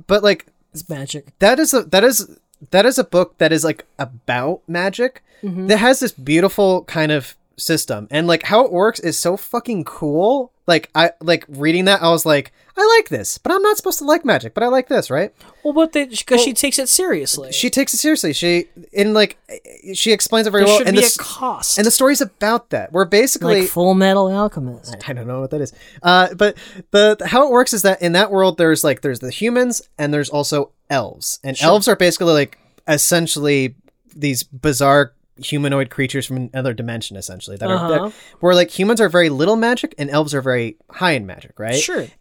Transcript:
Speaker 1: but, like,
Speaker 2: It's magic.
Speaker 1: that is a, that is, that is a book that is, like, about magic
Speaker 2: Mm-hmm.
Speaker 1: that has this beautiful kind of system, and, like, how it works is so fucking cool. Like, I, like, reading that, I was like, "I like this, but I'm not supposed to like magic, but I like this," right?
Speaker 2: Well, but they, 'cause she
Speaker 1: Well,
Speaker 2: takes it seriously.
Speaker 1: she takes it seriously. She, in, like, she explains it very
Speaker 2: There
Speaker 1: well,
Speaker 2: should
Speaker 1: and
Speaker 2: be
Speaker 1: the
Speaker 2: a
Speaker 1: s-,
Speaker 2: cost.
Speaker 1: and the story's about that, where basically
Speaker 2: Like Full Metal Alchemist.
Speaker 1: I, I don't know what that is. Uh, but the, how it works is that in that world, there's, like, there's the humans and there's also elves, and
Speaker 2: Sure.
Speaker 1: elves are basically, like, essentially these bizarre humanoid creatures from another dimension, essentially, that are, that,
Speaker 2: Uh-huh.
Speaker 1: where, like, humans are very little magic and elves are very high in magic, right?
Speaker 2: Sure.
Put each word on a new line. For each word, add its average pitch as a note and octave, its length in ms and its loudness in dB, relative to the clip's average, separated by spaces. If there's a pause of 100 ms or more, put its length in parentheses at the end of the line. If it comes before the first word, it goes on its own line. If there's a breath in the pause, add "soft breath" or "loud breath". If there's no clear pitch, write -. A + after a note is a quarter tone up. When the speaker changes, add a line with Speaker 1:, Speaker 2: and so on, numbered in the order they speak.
Speaker 1:
but, G3+ 160 2
like, G3+ 240 0 (280)
Speaker 2:
It's D#3 160 -16
magic. C#3 480 -12
Speaker 1:
that A#3 200 4
is D#4 160 0
a, A#3+ 100 2
that F#3 200 2
is, A#3+ 340 0 (320)
that F#3+ 160 4
is B3+ 120 2
a B3+ 60 0
book - 340 -2
that D#3+ 140 2
is, D#3+ 120 0
like, D#3 220 -4 (120)
about B2+ 680 -6
magic F#3+ 560 -4 (200 soft breath)
Speaker 2:
Mm-hmm. F#3+ 240 -8
Speaker 1:
that G#3 120 4
has B3 200 4
this B3 140 -4
beautiful F3 720 0
kind D#3 260 -4
of D3 240 -4 (220)
system, A#2+ 560 -4
and, D#3+ 160 0
like, E3 160 0
how A3 200 4
it B3+ 60 0
works F#3+ 300 0
is E3 180 -4
so F3 180 -2
fucking A#3 460 -6
cool. F#3+ 720 -2 (160)
Like, E3 260 0
I, E3 160 2 (100)
like, E3 280 0
reading D#3+ 380 0
that, G3 140 2
I E3 100 4
was E3 140 2
like, D3 280 0 (240 soft breath)
"I A4 200 4
like A4 120 2
this, - 300 -6
but - 120 -4
I'm F#4+ 100 2
not G#4 160 2
supposed F#4 220 -6
to D4+ 60 -10
like D#4+ 200 2
magic, D3 300 0
but G#3+ 80 -2
I A#3+ 60 0
like B3+ 180 0
this," A3+ 240 -2
right? D3+ 240 -4 (300 soft breath)
Speaker 2:
Well, D4 100 -2
but D#4+ 200 2
they, C#4+ 120 -2
'cause A#3+ 360 0
she A#3+ 80 0
Speaker 1:
Well, A#3+ 40 -8
Speaker 2:
takes C#4 240 -2
it C4 100 -4
seriously. D3 600 -2
Speaker 1:
she B3 200 -2
takes C4+ 220 -2
it - 40 -4
seriously. D4 360 -2
She, F3 340 0 (260)
in, G3+ 220 0
like, G#3 220 2 (580)
she A3 180 0
explains A3 340 0
it G#3+ 60 -2
very G3+ 100 2
Speaker 2:
There G3 60 6
Speaker 1:
well, G#3 100 6
Speaker 2:
should F3+ 80 0
Speaker 1:
and G3+ 80 2
Speaker 2:
be B3 60 6
Speaker 1:
the B3+ 60 4
Speaker 2:
a - 20 0
Speaker 1:
s-, - 80 -2
Speaker 2:
cost. - 600 -6
Speaker 1:
and G#3 80 0
the A3+ 60 2
story's C4+ 300 2
about A3+ 500 -4
that, A2 220 -6
where F3+ 120 2
basically G3+ 580 2
Speaker 2:
Like F#3 80 -4
Full F3+ 240 2
Metal F#3+ 360 2
Alchemist. C#3 640 -6
Speaker 1:
I, - 160 -14
I - 20 -8
don't B2 140 -10
know B2+ 140 -8
what C3+ 100 -8
that D#3 100 -4
is. C3+ 120 -6 (320 loud breath)
Uh, F3+ 320 4
but G#3 200 2 (360 loud breath)
the, G#3 240 6 (100)
how B3 200 4
it C#4 40 -2
works B3 220 2
is G3+ 100 -2
that F#3+ 180 2
in F3 120 0
that G3 180 2
world, F#3+ 280 2
there's, D#3+ 260 2
like, C#3 160 0
there's C3 180 -4
the B2+ 140 -10
humans A#3+ 500 -2 (160)
and D3 160 -2
there's C#3+ 160 -2
also C#3+ 400 -2 (180)
elves, G#2+ 540 -6
and C3 160 -8
Speaker 2:
Sure. C#3+ 80 0
Speaker 1:
elves G3 220 4
are G#3 80 2
basically, F3 360 2
like, C#3+ 260 0 (280)
essentially D3 880 0 (400)
these C#3+ 300 -4
bizarre C#3 680 2 (240)
humanoid C#3 520 -4
creatures C3+ 360 -4
from C3 100 -8 (160)
another C3 220 -4
dimension, A#2 420 -10
essentially, F#2+ 400 -14
that G#2 120 -6
are, F3+ 200 -2
that, D#3+ 140 0
Speaker 2:
Uh-huh. G#3+ 80 -6 (300 loud breath)
Speaker 1:
where, F3 140 4
like, F3+ 240 4
humans G#3+ 220 0
are G#3 80 4
very E3+ 220 2
little D#3+ 260 0
magic A#3 420 -2
and C#3+ 120 -6
elves D3 240 -2
are C#3 80 -4
very B2 340 -2 (140)
high F3+ 220 -2
in A#2 140 -4
magic, - 320 -20
right? A2 220 -6
Speaker 2:
Sure. A3 260 -6 (140)